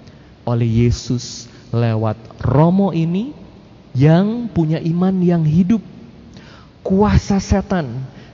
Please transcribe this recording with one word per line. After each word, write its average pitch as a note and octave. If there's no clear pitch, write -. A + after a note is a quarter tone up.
oleh A#2
Yesus -
lewat A2
Romo E3+
ini F3+
yang G3
punya D#3+
iman F3+
yang E3+
hidup. F3+
Kuasa G3
setan E3